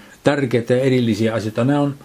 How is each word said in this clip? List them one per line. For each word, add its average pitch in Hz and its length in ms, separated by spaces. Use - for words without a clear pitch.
tärkeitä 131 500
ja 123 80
erillisiä 113 520
asioita. 110 300
Nämä 143 160
on 143 260